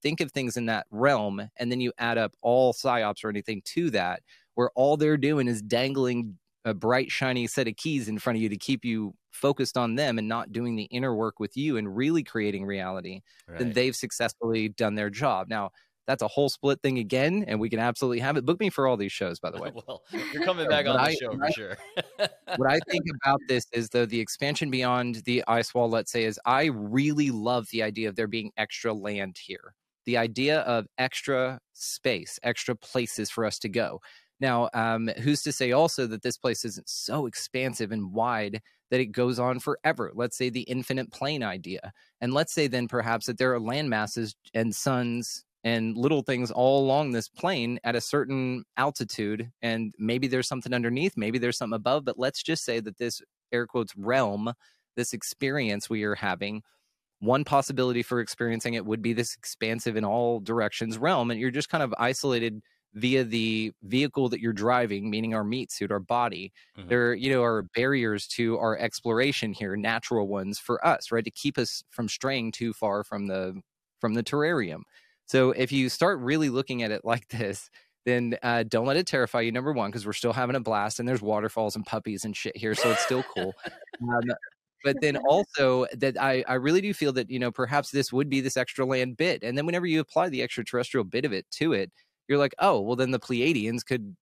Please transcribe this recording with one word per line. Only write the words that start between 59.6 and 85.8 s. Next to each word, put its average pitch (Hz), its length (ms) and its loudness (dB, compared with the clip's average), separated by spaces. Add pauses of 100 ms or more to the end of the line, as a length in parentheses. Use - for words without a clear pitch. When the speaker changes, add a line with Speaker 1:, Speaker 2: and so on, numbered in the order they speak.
Speaker 1:
in 107 80 2
all 120 340 2
directions 110 600 -2
realm. 127 340 2
And 110 80 -4
you're 127 100 0
just 139 180 -4
kind 160 140 0
of 123 160 0
isolated 117 640 0 (320)
via 123 300 2
the 110 480 0 (100)
vehicle 131 480 2
that 107 100 -4
you're 117 120 0
driving, 107 580 0
meaning 110 240 -2
our 110 100 0
meat 117 280 -4
suit, - 200 -4
our 101 80 0
body, 98 520 -2 (240)
Speaker 2:
Mm-hmm. 101 220 2
Speaker 1:
there, 120 160 4
you 123 160 0
know, 127 120 4
are 113 200 2 (120)
barriers 117 520 2
to 113 320 0
our 110 200 0
exploration 117 720 0
here, 98 240 -4
natural 110 520 0
ones 101 300 -4
for - 280 -2
us, - 260 2
right? 117 120 2
To - 60 -6
keep - 280 -4
us - 320 -4
from 117 180 -4
straying 123 440 -2
too 117 200 -2
far 104 320 -2
from 101 220 -6
the, 95 340 -4 (400)
from 110 140 0
the 117 100 2
terrarium. 143 580 0 (440)
So 131 240 6
if 127 220 2
you 131 180 2
start 175 300 2
really 147 280 0
looking 127 340 -2
at 110 80 -2
it 107 140 -4
<laughs> - 20 -16
like 117 220 0
this, 104 420 -6 (360)
then, 120 360 2
uh, 117 200 2
don't 113 240 2
let 139 100 4
it 180 100 2
terrify 123 360 2
you, 113 100 0
number 131 200 -2
one, 107 200 0
'cause 107 140 -8
we're 107 80 -2
still 120 180 0
having 123 240 0
a 131 40 -2
blast 107 380 0
and 117 100 -4
there's 127 120 2
waterfalls 107 560 0
and 107 80 -4
puppies 107 400 -4
and 107 120 -4
shit - 200 -6
here, 110 180 -2
so - 160 2
it's 113 120 2
still 127 220 0
cool. 95 300 -4 (100)
Speaker 2:
<laughs> - 380 -14
Speaker 1:
Um, 120 300 0 (520)
but 139 160 2
then 147 160 2
Speaker 3:
<laughs> 135 120 2
Speaker 1:
also 139 640 4